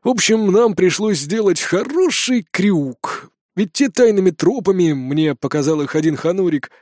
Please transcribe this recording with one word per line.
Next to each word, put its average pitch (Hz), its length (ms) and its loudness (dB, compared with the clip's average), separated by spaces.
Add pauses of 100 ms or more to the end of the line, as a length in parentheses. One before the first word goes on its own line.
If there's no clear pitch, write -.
В - 60 -2
общем, 220 440 2
нам 214 220 4
пришлось 185 460 0
сделать 180 400 0
хороший 254 880 -2
крюк, 165 800 -2 (240)
ведь - 180 -4
те 277 160 0
тайными 202 420 4
тропами, 180 640 0
мне 139 420 -2
показал 151 460 -2
их 139 120 -6
один 156 220 0
ханурик, 170 560 -2 (100)